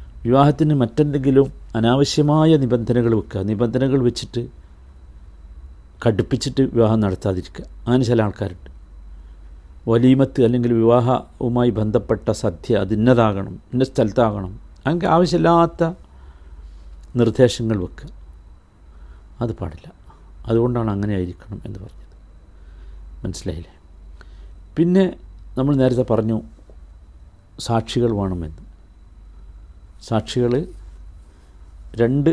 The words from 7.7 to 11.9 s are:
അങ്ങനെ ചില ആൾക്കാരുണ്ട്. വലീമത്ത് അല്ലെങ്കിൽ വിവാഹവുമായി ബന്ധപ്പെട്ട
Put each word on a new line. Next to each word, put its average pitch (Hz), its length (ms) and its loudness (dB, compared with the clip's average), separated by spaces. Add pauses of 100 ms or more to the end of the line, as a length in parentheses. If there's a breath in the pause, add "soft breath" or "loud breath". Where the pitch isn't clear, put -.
അങ്ങനെ 123 200 2
ചില 113 180 2
ആൾക്കാരുണ്ട്. 98 480 -6 (1200 soft breath)
വലീമത്ത് 127 560 4
അല്ലെങ്കിൽ 120 280 2
വിവാഹവുമായി 120 960 2
ബന്ധപ്പെട്ട 110 600 -2